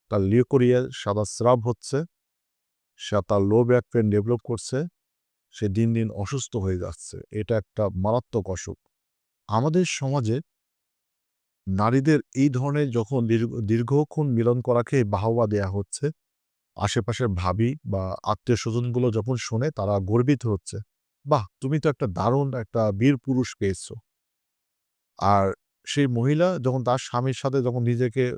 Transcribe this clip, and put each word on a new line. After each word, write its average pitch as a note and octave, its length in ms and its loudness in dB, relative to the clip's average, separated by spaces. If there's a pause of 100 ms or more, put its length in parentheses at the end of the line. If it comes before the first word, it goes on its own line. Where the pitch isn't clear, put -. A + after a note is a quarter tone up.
তার G#2 120 0
লিউকোরিয়া B2 720 4
সাদা G#2 300 -2
স্রাব A#2+ 360 2
হচ্ছে, B2 420 -4 (960)
সে - 200 -4 (120)
তার G2+ 140 2
লো A2 220 4
ব্যাক B2 280 2
পেইন A2 180 4
ডেভেলপ G#2 340 0
করছে, B2+ 400 -4 (640)
সে - 180 -4
দিন A2+ 240 2
দিন A2+ 180 0
অসুস্থ G#2 460 -6
হয়ে F#2+ 220 -2
যাচ্ছে। - 420 -10 (100)
এটা G#2+ 260 -2
একটা G#2 320 -2
মারাত্মক G2+ 640 -2
অসুখ। - 280 -10 (680)
আমাদের D#3 380 2
সমাজে C3+ 560 -2 (1300)
নারীদের B2 520 2 (140)
এই C#3 160 4
ধরনের C#3+ 400 -2
যখন A#2 360 0
দীর্ঘ-, A#2 340 0
দীর্ঘক্ষণ A#2+ 680 0
মিলন A#2+ 320 2
করাকে A#2+ 440 2
বাহবা G#2+ 420 0
দেয়া G2+ 240 0
হচ্ছে, G2+ 400 -4 (640)
আশেপাশের A2+ 520 -2
ভাবি F#2+ 460 0 (100)
বা F#2+ 380 -4
আত্মীয় G#2+ 340 0
স্বজনগুলো B2 540 0
যখন A2 260 -2
শোনে A#2+ 340 -2
তারা G2+ 280 -2
গর্বিত A#2+ 480 2
হচ্ছে, G#2 320 -4 (480)
"বাহ, C#3 200 0 (140)
তুমি C#3 200 -2
তো D#3 80 2
একটা C#3+ 180 -2
দারুণ A#2+ 480 0
একটা A2 380 -2
বীর B2 240 4
পুরুষ B2+ 420 -2
পেয়েছো।" - 360 -4 (1200)
আর G2 340 2 (340)
সেই C#3+ 200 0
মহিলা D3+ 520 0
যখন B2+ 260 -2
তার B2 140 2
স্বামীর B2+ 360 -2
সাথে C3+ 280 0
যখন A#2+ 200 -2
নিজেকে B2 560 0